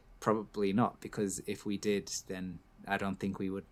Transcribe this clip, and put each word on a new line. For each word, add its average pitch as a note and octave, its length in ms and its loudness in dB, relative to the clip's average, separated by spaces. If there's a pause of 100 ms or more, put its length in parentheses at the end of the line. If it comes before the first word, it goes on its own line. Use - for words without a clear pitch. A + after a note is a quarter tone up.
(200)
Probably G#2 540 2
not, A2 260 4
because G2+ 480 -2
if G2+ 180 -6
we G2+ 120 -2
did, G2+ 340 0 (160)
then F2+ 320 -6 (260)
I G2 120 0
don't G2 200 0
think G2 220 -2
we F#2+ 100 0
would F#2+ 220 -4